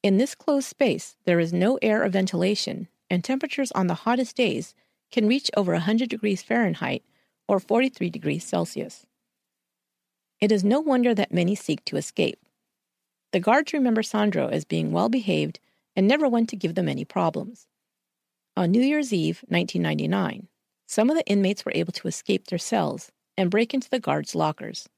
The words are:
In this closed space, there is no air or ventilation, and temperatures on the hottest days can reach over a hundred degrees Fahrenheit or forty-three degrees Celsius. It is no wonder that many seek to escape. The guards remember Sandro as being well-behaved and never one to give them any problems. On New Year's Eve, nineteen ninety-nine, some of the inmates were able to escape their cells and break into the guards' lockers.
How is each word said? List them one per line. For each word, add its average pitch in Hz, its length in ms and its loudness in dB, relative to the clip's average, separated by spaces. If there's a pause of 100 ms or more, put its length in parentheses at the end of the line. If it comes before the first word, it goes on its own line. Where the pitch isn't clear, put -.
In 196 140 4
this 262 180 0
closed 277 320 0
space, - 560 -2
there 170 160 4
is 165 120 0
no 190 300 2
air 220 220 2
or - 40 2
ventilation, 190 800 -2 (240)
and 180 140 0
temperatures 269 480 -4
on 190 160 0
the 175 60 0
hottest 247 420 -2
days 170 380 -2 (380)
can 214 160 2
reach 262 280 0
over 185 160 2
a 170 80 2
hundred 220 280 2
degrees 214 340 -2
Fahrenheit 175 640 -2 (440)
or 196 120 2
forty-three 226 500 0
degrees 160 340 -4
Celsius. - 600 -6 (1300)
It 208 100 2
is 196 140 4
no 240 160 4
wonder 247 340 2
that 196 180 0
many 175 220 2
seek - 320 -6
to - 100 -6
escape. - 440 -2 (920)
The 185 80 2
guards 247 320 2
remember 247 300 2
Sandro 196 460 0
as 156 160 -2
being 160 260 -2
well-behaved 180 720 0 (340)
and 190 140 4
never 294 200 4
one 233 180 2
to 226 100 -10
give 170 180 -4
them 175 140 0
any 143 160 -4
problems. - 600 -4 (920)
On 180 160 2
New 233 100 4
Year's 277 300 0
Eve, 165 360 -2
nineteen 175 340 0
ninety-nine, 156 680 -2 (380)
some 220 220 2
of 311 80 2
the 330 100 -2
inmates 202 380 0
were - 100 -4
able 170 180 -2
to - 160 -8
escape 190 400 -4
their 175 100 -4
cells 165 540 -2 (240)
and 185 140 0
break 220 220 0
into 262 180 -4
the 262 100 -2
guards' 151 340 -4
lockers. - 640 -4